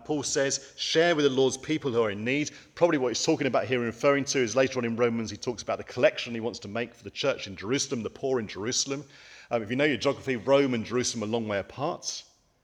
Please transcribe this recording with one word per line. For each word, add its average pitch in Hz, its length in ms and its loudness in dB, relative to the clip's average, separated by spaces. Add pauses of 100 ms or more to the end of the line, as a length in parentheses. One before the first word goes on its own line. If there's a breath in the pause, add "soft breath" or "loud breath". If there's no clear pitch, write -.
Paul 151 180 -2
says, - 540 -2
"Share 170 400 4
with 147 80 4
the 143 60 6
Lord's 131 260 4
people 156 340 -2
who 117 120 4
are 110 80 2
in 104 160 -4
need." 143 240 0 (240 loud breath)
Probably 165 240 4
what 127 100 2
he's 110 160 -2
talking 151 220 2
about 127 180 2
here 123 140 0
and 120 80 0
referring 139 400 2
to 143 120 -2
is 117 160 0
later 131 240 2
on 120 60 -2
in 117 120 -2
Romans, 117 340 2
he 104 80 -10
talks 117 240 -6
about 98 160 -4
the 95 60 -10
collection - 500 0
he 113 60 -4
wants 110 180 -6
to - 100 -12
make 117 260 -6
for - 100 -20
the 101 60 -10
church - 360 -2
in 98 100 -12
Jerusalem, 120 460 -4
the 98 80 -6
poor 131 280 -2
in 110 80 -4
Jerusalem. 135 560 -6 (480 loud breath)
Um, 117 120 0
if 101 60 -8
you 123 80 -2
know 143 80 2
your 143 140 2
geography, 131 380 -2
Rome 135 360 4
and 113 100 -2
Jerusalem 117 420 -2
are - 20 -4
a 107 40 -4
long 113 160 -2
way 101 120 -2
apart. - 640 -8 (420)